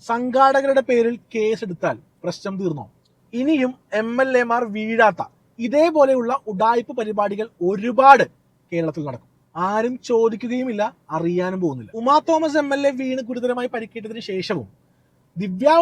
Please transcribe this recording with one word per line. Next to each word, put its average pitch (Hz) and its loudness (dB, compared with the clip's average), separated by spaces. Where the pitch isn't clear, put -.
സംഘാടകരുടെ 269 2
പേരിൽ 240 2
കേസെടുത്താൽ 214 -4
പ്രശ്നം 196 -8
തീർന്നോ? 147 -6
ഇനിയും 254 0
എം 226 -4
എൽ 262 -2
എമാർ 233 0
വീഴാത്ത 220 2
ഇതേപോലെയുള്ള 269 2
ഉഡായിപ്പ് 226 0
പരിപാടികൾ 208 -4
ഒരുപാട് 233 6
കേരളത്തിൽ 160 -4
നടക്കും. - -14
ആരും 208 -2
ചോദിക്കുകയുമില്ല, 226 0
അറിയാനും 180 -2
പോകുന്നില്ല. 131 -4
ഉമാ 262 2
തോമസ് 320 2
എം 285 -4
എൽ 277 -4
എ - 2
വീണ് 262 -4
ഗുരുതരമായി 247 -4
പരിക്കേറ്റതിന് 220 -10
ശേഷവും 185 -6
ദിവ്യ 202 2